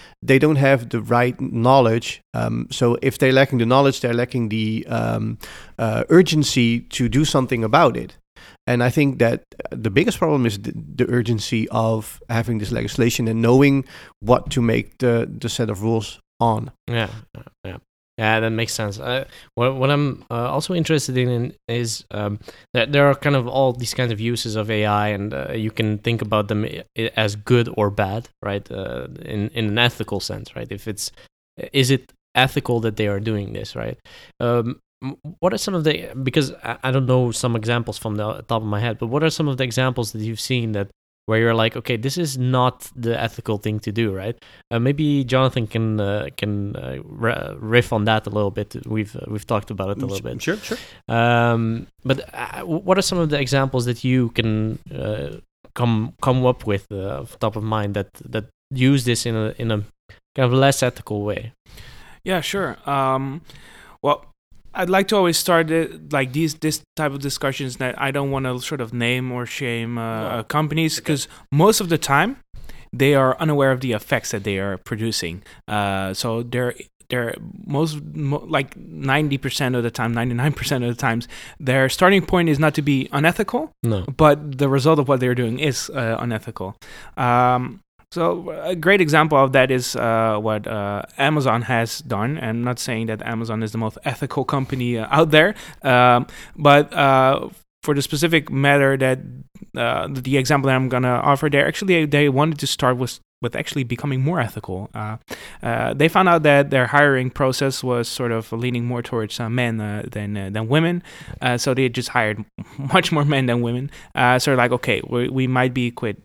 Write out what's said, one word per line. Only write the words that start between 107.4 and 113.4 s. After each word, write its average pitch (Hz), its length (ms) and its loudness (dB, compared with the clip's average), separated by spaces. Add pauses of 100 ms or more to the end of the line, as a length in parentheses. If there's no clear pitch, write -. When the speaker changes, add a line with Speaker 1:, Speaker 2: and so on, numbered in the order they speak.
Speaker 3:
was 120 240 0
sort 120 240 -4
of 113 220 -4
leaning 120 320 -2
more 120 160 -4
towards, 113 360 -4
uh, 113 120 -4
men, 117 320 0
uh, 104 280 -6
than, 104 280 -6
uh, 98 120 -6
than 110 200 -4
women. 165 340 2 (380)
Uh, 123 160 2
so 131 160 0
they 127 160 2
just 120 200 -6
hired 107 360 0 (180)
<laughs> - 300 -8
much 180 180 4
more 147 140 2
men 139 220 2